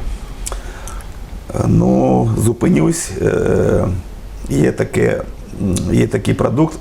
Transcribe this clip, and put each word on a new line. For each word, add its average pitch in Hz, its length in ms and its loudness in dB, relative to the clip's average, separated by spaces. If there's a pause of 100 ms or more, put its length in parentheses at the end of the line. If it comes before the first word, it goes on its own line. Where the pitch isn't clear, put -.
(1500)
Е, 107 120 -2
ну, 123 640 4 (140)
зупинюсь, 147 680 2 (120)
е, - 640 2 (640)
є 139 240 2
таке, - 500 0 (400)
м, 90 320 0
є 117 120 4
такий 113 280 0
продукт — 147 460 2